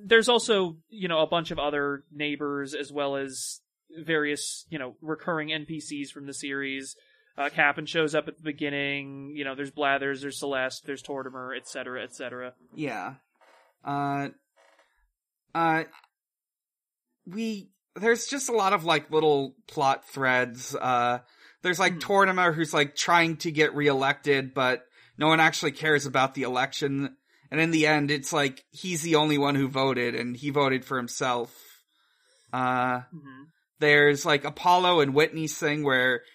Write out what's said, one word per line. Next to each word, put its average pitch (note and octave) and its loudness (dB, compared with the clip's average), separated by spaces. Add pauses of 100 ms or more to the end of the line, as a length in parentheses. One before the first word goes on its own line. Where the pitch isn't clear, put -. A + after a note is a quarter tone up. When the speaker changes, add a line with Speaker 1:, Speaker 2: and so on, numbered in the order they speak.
Speaker 1:
there's A3+ 6
also, G3+ 2 (100)
you G3 -8
know, D#3+ 0
a D#3 4
bunch E3 -2
of E3 -6
other C#3+ -2
neighbors C#3+ -6
as C#3+ -8
well C#3 -4
as C3+ -8 (360)
various, D3+ -2
you D#3+ -8
know, B2+ -10
recurring D#3 -6
N D#3 -6
P D#3+ -8
Cs C#3+ -10
from C#3+ -16
the C#3 -12
series. C3+ -8 (420)
Uh, C#3 -2
Cap'n D3+ 0
shows D#3 -2
up D3+ 0
at D#3 -14
the - -20
beginning, C#3+ -6
you C#3+ -8
know, C3+ -8
there's C#3 -10
Blathers, C#3 -2
there's C#3 -10
Celeste, C3 -6
there's C3+ -10
Tortimer, C3 -10
et B2+ -14
cetera, B2+ -10
et B2+ -14
cetera. B2 -12 (200)
Speaker 2:
Yeah. A#2+ -8 (680)
Uh, C#3 -4 (1200)
uh, E3 2 (1400)
we, G#3 -8 (260)
there's A#3 0
just C#4 -6
a B3+ -4
lot G3 4
of, F3+ 0
like, D#3 2
little D3 2 (140)
plot C3+ 0
threads. B2+ 0
Uh, B2 2 (420)
there's, F3 0
like, F#3 2
Speaker 1:
Hmm. E3+ -8
Speaker 2:
Tortimer F#3 4
who's, D#3+ -2
like, C#3+ 2
trying E3+ 4
to E3+ -4
get D3+ 4
reelected, C#3 2
but B2+ 0 (320)
no D3+ 2
one D#3+ 6
actually D#3+ 2
cares D3+ 2
about C3 0
the C#3 -4
election. C3+ -2 (340)
And D3+ -2
in E3 2
the D#3 4
end, D3 2
it's C#3+ -4
like, C#3 -2
he's F3 -6
the E3 0
only D3+ 4
one C#3+ 2
who C3+ 2
voted, C3 0
and B2 -6
he C#3+ -6
voted C3+ 0
for C#3 -6
himself. B2 -4 (960)
Uh, B2+ 0 (140)
Speaker 1:
Mm-hmm. C#3 -18 (380)
Speaker 2:
there's, D3 6
like, D3 2
Apollo F3+ 4
and C#3 4
Whitney's D#3 2
thing D3+ -2
where B2+ 2 (120)